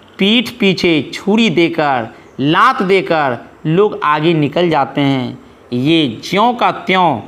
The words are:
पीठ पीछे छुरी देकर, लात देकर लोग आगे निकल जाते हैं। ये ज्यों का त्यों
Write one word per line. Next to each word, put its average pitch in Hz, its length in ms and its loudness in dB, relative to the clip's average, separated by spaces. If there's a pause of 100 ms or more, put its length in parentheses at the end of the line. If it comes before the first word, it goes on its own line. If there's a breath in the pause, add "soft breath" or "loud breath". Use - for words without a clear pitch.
(180)
पीठ 226 320 2
पीछे 170 640 0
छुरी 220 360 0
देकर, 147 580 0 (320 loud breath)
लात 208 420 2
देकर 175 560 0 (280)
लोग 196 380 0
आगे 156 300 2
निकल 160 360 0
जाते 143 300 0
हैं। 131 380 -2 (340 loud breath)
ये 131 520 0
ज्यों 226 300 0
का 214 160 0
त्यों 170 580 0